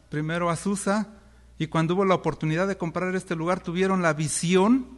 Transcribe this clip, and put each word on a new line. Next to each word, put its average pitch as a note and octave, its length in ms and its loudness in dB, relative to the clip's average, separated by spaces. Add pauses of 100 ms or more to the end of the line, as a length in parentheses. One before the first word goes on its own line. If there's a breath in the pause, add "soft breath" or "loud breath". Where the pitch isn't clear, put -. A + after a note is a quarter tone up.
primero E3 400 -2
Azusa, G3 600 -2 (480 soft breath)
y D#3+ 100 -4
cuando E3 280 0
hubo G3 100 2
la F#3 100 4
oportunidad E3 540 -2
de F#3+ 80 -4
comprar F3+ 380 -4
este F#3 200 -4
lugar, F3 260 -2
tuvieron F#3 400 0
la E3 120 4
visión F#3 760 2 (100)